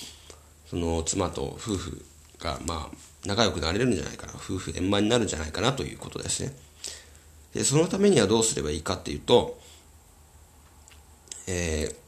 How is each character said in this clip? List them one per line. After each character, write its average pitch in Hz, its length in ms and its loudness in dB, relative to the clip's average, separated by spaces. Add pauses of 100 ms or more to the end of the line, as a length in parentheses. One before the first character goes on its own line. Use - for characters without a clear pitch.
(680)
そ - 60 -10
の 82 300 0
妻 92 260 0
と - 140 -4
夫 - 320 -6
婦 85 280 -8 (360)
が、 76 260 -4
ま 80 260 -4
あ、 - 40 -16 (280)
仲 101 200 2
良 90 80 4
く 80 80 -4
な 80 120 0
れ 101 60 2
る 127 80 4
ん 120 60 4
じ 85 80 0
ゃ - 40 -6
な - 80 -8
い - 40 -12
か - 100 -12
な、 - 80 -14
夫 - 240 -6
婦 - 160 -6
円 92 160 0
満 101 140 4
に 104 40 2
な 120 80 4
る 113 100 4
ん - 20 -4
じ - 80 -4
ゃ - 20 -6
な 80 80 -4
い 78 60 -10
か 87 80 -4
な 123 120 2
と 135 120 -4
い 67 100 -8
う - 40 -16
こ - 120 -12
と - 100 -10
で - 80 -8
す - 140 -4
ね。 - 140 -8 (960)
で、 113 80 -2
そ 135 140 2
の 165 100 4
た 190 120 -4
め 202 120 6
に 165 80 8
は 101 80 8
ど 110 140 6
う - 20 4
す - 140 0
れ 69 60 -2
ば 73 100 -2
い 80 60 -4
い 78 40 -8
か 95 120 -2
っ 87 60 -6
て - 120 -8
い 73 60 -6
う - 20 -8
と、 113 360 6 (1900)
え 82 420 -2
ー、 - 60 -10 (140)